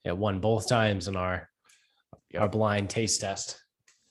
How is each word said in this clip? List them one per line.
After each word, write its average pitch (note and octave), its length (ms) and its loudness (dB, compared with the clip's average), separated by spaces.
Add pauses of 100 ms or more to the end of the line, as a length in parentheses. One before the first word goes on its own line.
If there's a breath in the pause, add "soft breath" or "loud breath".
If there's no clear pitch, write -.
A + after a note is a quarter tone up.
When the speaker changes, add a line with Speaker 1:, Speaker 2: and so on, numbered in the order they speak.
Speaker 1:
It F2 120 -2
won G2 240 0
both G#2+ 280 2
times G#2 380 2
in G2 100 -4
our, F#2 320 -4 (840 soft breath)
Speaker 2:
Yep. - 120 0
Speaker 1:
our G#2 60 4
blind G#2 420 2
taste A2 300 0
test. - 420 -8 (480)